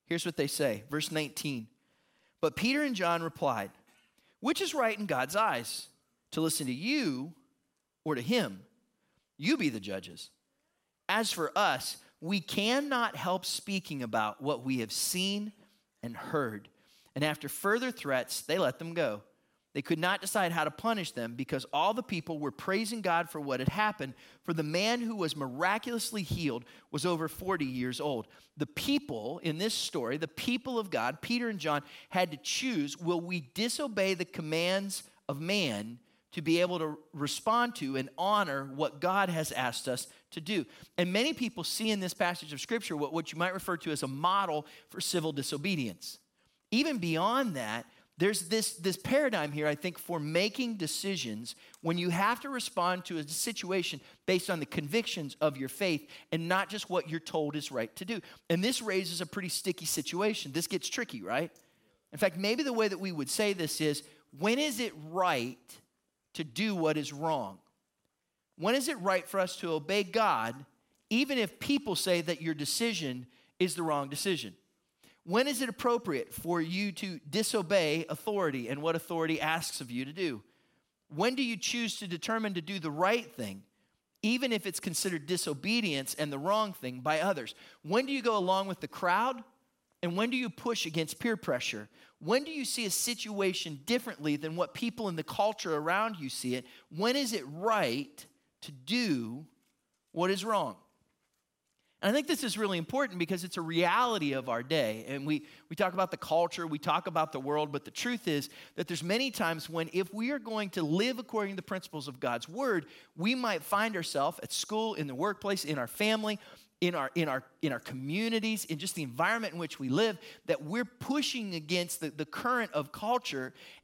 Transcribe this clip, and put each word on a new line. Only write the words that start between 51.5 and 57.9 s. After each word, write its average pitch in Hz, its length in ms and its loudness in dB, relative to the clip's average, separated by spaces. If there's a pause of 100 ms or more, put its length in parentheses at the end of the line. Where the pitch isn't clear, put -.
when 170 180 2
you 175 100 2
have 202 320 2
to 277 80 -8
respond 180 560 0
to 170 140 -4
a 147 80 -6
situation 180 760 -2 (240)
based 185 240 2
on 175 100 0
the 139 60 -2
convictions 156 760 -2
of 151 160 4
your 131 140 -4
faith 170 400 0 (220)
and 165 160 0
not 190 200 4
just 208 220 -8
what 180 180 0
you're 160 120 -4
told 151 360 -2
is 143 160 -4
right 117 240 -2